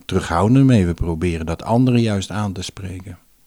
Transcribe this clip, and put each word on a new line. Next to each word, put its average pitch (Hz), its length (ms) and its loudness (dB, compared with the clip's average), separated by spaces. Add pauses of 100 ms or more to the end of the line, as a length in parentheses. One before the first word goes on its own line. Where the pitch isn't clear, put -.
terughoudend 107 600 2
mee. 120 200 4
We 87 80 0
proberen 82 520 -2
dat 82 180 -6
anderen 120 380 2
juist 104 300 -2
aan 104 220 -4
te 90 80 -10
spreken. 92 560 -14 (300)